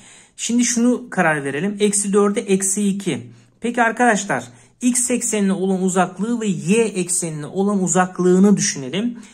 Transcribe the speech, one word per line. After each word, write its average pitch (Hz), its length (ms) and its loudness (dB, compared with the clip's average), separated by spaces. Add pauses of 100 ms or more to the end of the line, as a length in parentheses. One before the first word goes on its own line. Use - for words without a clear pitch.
(380)
şimdi 240 280 0
şunu 233 440 0
karar 156 340 0
verelim. 156 360 -4
Eksi 208 340 0
dörde 202 280 2
eksi 196 460 0
iki. 175 440 -4 (300)
Peki 240 200 -2
arkadaşlar 226 640 0 (380)
x 247 300 0
eksenine 214 420 0
olan 185 300 -2
uzaklığı 190 580 0
ve 220 60 -4
y 185 360 2
eksenine 175 640 -4
olan 196 380 0
uzaklığını 180 760 4
düşünelim. 165 640 -4 (140)